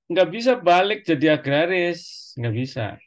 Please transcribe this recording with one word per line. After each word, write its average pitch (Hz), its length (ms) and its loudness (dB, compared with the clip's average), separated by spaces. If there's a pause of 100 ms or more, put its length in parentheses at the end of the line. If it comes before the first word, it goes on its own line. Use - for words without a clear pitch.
(120)
nggak 170 180 2
bisa 233 300 0
balik 190 480 2
jadi 151 320 2
agraris, 170 960 -2
nggak 120 180 -4
bisa. 117 540 -6